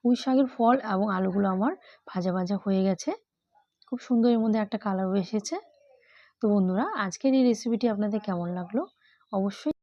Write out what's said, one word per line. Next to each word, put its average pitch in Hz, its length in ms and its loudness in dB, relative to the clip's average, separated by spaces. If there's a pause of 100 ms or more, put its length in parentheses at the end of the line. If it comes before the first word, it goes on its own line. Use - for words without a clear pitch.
পুঁই 240 120 4
শাকের 262 380 2
ফল 240 220 4 (160)
এবং 190 200 0
আলুগুলো 190 360 0
আমার 196 240 0 (340)
ভাজা 185 260 -2
ভাজা 185 240 -2
হয়ে 190 280 0
গেছে। 190 260 -2 (760)
খুব 247 160 -8
সুন্দর 240 320 2
এর 226 100 2
মধ্যে 220 180 2
একটা 208 180 -4
কালারও 190 360 -2 (100)
এসেছে। 214 320 -6 (880)
তো - 60 -2
বন্ধুরা, 196 360 2 (200)
আজকের 262 300 0
এই 262 100 6
রেসিপিটি 233 440 0
আপনাদের 208 320 -2
কেমন 175 280 -4 (100)
লাগলো 214 240 -4 (500)
অবশ্যই 202 500 -2